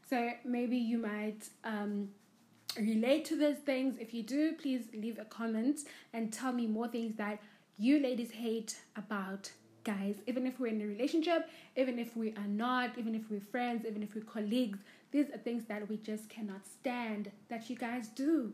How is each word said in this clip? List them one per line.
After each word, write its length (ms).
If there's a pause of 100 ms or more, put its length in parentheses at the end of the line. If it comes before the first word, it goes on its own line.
So 220 (140)
maybe 320
you 200
might, 520 (140)
um, 460 (680)
relate 480
to 100
those 220
things. 420
If 140
you 100
do, 300
please 400
leave 260
a 60
comment 540 (340)
and 180
tell 220
me 140
more 200
things 300
that 240 (360)
you 220
ladies 320
hate 460 (180)
about 560 (320)
guys. 320 (120)
Even 200
if 120
we're 80
in 140
a 40
relationship, 640 (260)
even 240
if 160
we 200
are 120
not, 500
even 180
if 140
we're 120
friends, 440
even 180
if 120
we're 80
colleagues, 560 (320)
these 200
are 80
things 260
that 240
we 80
just 320
cannot 360
stand 680 (180)
that 200
you 60
guys 320
do. 460